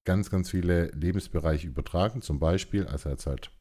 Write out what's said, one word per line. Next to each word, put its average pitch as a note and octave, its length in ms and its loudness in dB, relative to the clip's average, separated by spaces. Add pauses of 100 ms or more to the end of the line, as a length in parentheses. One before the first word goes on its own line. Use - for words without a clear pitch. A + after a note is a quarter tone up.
ganz, F#2+ 260 2
ganz F#2 200 0
viele F2 420 4
Lebensbereiche D#2+ 760 0
übertragen, G2+ 560 -2
zum D2 160 -2
Beispiel, F2+ 480 2
also C#2 220 -6
er C#2+ 40 -2
hat's - 140 -6
halt C#2 240 -6 (100)